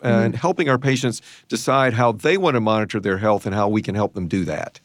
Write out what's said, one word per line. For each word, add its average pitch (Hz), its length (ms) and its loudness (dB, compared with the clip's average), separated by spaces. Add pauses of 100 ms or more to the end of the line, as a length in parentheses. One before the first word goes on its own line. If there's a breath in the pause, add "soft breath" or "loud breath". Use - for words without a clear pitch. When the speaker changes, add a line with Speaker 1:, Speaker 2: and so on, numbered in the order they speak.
Speaker 1:
and 117 320 2
Speaker 2:
Mm-hmm. - 80 -8
Speaker 1:
helping 175 260 0
our 127 120 2
patients 131 420 -2 (260 loud breath)
decide 127 460 0
how 120 180 2
they 151 260 2
wanna 156 220 2
monitor 110 400 0
their 95 200 -2
health 104 260 0
and 95 100 -4
how 104 140 2
we 110 140 0
can 101 120 -6
help 104 200 -2
them 90 120 -4
do 92 180 0
that. - 400 -8